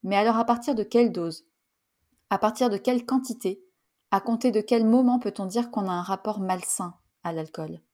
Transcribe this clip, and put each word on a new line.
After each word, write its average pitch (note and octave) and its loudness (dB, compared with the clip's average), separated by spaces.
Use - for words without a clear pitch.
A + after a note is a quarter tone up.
Mais F#3+ -2
alors A3 4
à A#3 2
partir A#3+ 0
de A3 -2
quelle A#3 4
dose ? E3+ -6
À G3 0
partir A3+ 2
de G3+ -2
quelle A#3+ 0
quantité ? A3+ -2
À G3 2
compter A#3 0
de G#3+ 2
quel A3+ 2
moment B3 6
peut-on G3+ -6
dire A#3 -4
qu'on G3 -4
a - -2
un F3 -4
rapport G3 -4
malsain F#3 -4
à E3+ -4
l'alcool ? D#3+ -8